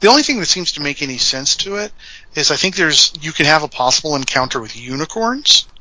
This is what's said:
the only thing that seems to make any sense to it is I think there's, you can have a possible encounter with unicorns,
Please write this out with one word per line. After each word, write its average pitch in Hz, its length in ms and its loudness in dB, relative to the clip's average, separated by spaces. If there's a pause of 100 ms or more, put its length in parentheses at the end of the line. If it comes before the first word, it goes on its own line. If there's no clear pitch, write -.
the 196 80 6
only 285 140 6
thing 269 180 -2
that 160 60 -4
seems - 260 -2
to 151 80 -10
make 143 220 -6
any 131 160 -6
sense - 380 -2
to 196 200 -6
it 104 160 -6 (420)
is 151 160 2
I 143 60 2
think 190 200 -2
there's, 156 440 4
you 156 120 -8
can 143 140 2
have 156 160 6
a 147 60 -4
possible 135 480 0
encounter 131 440 -2
with 107 160 -10
unicorns, 160 920 0 (120)